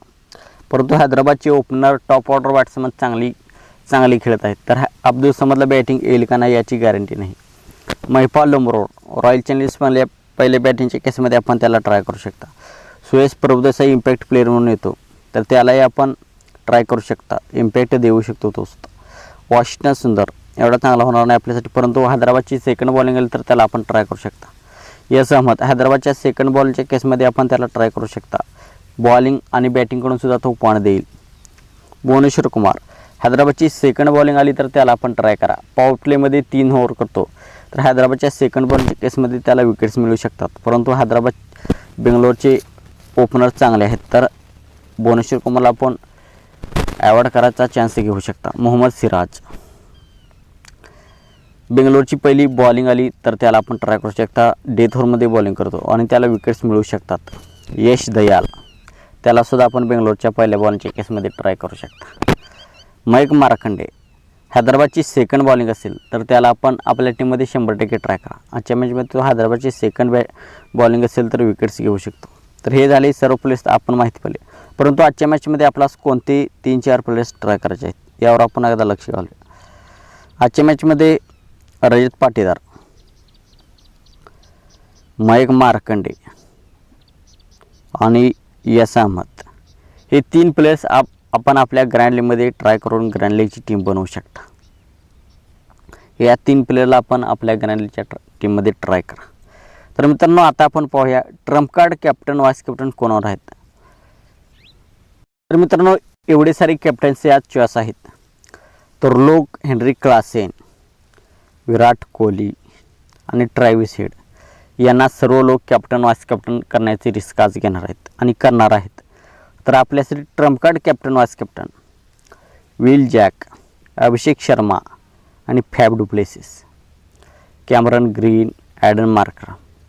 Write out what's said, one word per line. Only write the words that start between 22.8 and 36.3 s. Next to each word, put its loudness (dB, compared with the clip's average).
बॉलिंग 0
आली -2
तर -6
त्याला 0
आपण -2
ट्राय -2
करू -10
शकता. -14
यस 2
अहमद 2
हैदराबादच्या 0
सेकंड -2
बॉलच्या 0
केसमध्ये 0
आपण 0
त्याला 0
ट्राय -2
करू -8
शकता. -10
बॉलिंग 2
आणि 0
बॅटिंगकडून -4
सुद्धा -2
तो -2
पॉइंट 2
देईल. 0
भुवनेश्वर 2
कुमार -2
हैदराबादची 0
सेकंड 0
बॉलिंग 2
आली 2
तर -4
त्याला 2
आपण -2
ट्राय 0
करा. -4
पॉवर 2
प्लेमध्ये 0